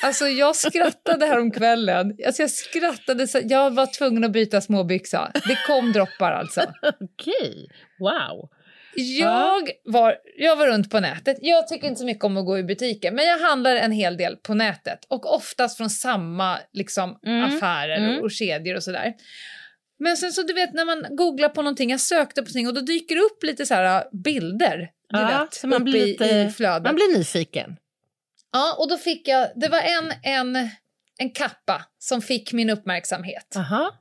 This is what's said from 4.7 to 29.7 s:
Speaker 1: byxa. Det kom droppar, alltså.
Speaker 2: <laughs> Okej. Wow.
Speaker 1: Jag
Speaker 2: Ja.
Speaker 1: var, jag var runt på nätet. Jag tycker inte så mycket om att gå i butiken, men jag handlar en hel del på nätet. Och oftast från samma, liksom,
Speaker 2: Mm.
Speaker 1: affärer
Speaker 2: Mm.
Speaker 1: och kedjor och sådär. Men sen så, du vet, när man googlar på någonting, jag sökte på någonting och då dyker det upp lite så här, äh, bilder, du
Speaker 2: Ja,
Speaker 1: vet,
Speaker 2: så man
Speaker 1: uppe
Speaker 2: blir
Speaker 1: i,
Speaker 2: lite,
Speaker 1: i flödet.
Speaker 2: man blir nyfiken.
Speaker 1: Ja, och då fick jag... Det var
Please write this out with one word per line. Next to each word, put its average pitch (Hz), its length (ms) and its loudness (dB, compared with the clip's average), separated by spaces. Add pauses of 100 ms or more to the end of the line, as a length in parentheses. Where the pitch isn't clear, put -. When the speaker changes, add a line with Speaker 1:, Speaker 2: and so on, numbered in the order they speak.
Speaker 1:
byxa. 180 500 -2
Det 262 320 0
kom 247 260 2
droppar, 190 400 2
alltså. - 280 -4
Speaker 2:
<laughs> 294 400 -2
Okej. 202 680 -6 (300)
Wow. 185 500 -4 (480)
Speaker 1:
Jag 320 720 2
Speaker 2:
Ja. - 40 -6 (120)
Speaker 1:
var, 226 320 4 (200)
jag 311 200 4
var 294 100 4
runt 208 240 2
på 220 100 2
nätet. 170 400 -2
Jag 320 280 4
tycker 320 180 -6
inte 254 140 -6
så 247 60 -6
mycket 220 180 -4
om 196 120 0
att 190 100 -2
gå 190 120 0
i 190 40 -2
butiken, 202 520 -4
men 285 120 0
jag 349 120 2
handlar 262 380 2
en 226 160 0
hel 185 240 0
del 175 200 -4
på - 180 -6
nätet. 214 440 -2 (100)
Och - 260 -2
oftast - 420 -2
från 226 140 -4
samma, 185 680 -2 (140)
liksom, 196 540 -6
Speaker 2:
Mm. 233 180 0
Speaker 1:
affärer 175 520 -2
Speaker 2:
Mm. 226 260 0
Speaker 1:
och 220 80 -2
kedjor 175 460 -4
och 180 80 -8
sådär. 190 280 -6 (840)
Men 339 180 0
sen 359 160 -4
så, 370 100 -2
du 330 100 -4
vet, 359 220 -2
när 330 100 -2
man 330 220 -4 (100)
googlar 294 320 2
på 302 140 -4
någonting, 277 280 -2
jag 262 100 -2
sökte 294 420 0
på 220 40 -6
någonting 240 220 -4
och 247 60 -2
då 285 60 -4
dyker 330 340 -2
det 330 60 2
upp 427 220 2
lite 302 240 -4
så 262 80 0
här, 185 220 4
äh, 185 60 2 (220)
bilder, 208 540 0 (300)
du 208 100 -2
Speaker 2:
Ja, 233 240 2
Speaker 1:
vet, 311 120 -8
Speaker 2:
så - 120 -10
man 254 100 2
Speaker 1:
uppe 254 80 2
Speaker 2:
blir 262 180 4
Speaker 1:
i, 202 40 4
Speaker 2:
lite, 202 180 0
Speaker 1:
i 208 320 4
flödet. 180 260 0
Speaker 2:
man 269 120 2
blir 349 240 4
nyfiken. - 580 -4 (760)
Speaker 1:
Ja, 285 260 0
och 302 100 0
då 339 100 0
fick 330 300 -4
jag... 262 280 4
Det 269 120 0
var 320 120 2